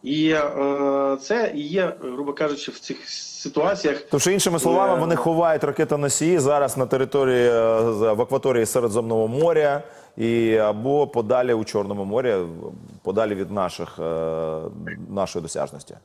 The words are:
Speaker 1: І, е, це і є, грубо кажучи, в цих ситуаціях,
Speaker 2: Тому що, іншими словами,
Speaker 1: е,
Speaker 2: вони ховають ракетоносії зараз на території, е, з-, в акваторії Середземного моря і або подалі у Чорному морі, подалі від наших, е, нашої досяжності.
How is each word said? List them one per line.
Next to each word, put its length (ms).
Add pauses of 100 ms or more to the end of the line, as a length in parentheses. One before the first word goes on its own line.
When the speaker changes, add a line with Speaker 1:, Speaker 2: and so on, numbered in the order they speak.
Speaker 1:
І, 260
е, 920
це 340
і 60
є, 400
грубо 320
кажучи, 380
в 80
цих 300
ситуаціях, 920
Speaker 2:
Тому 200
що, 100
іншими 280
словами, 360
Speaker 1:
е, 40
Speaker 2:
вони 160
ховають 480
ракетоносії 760
зараз 380
на 80
території, 640
е, 300 (140)
з-, 200
в 80
акваторії 440
Середземного 600
моря 560 (340)
і 400
або 500
подалі 460
у 100
Чорному 420
морі, 300 (680)
подалі 320
від 160
наших, 480
е, 600 (480)
нашої 340
досяжності. 600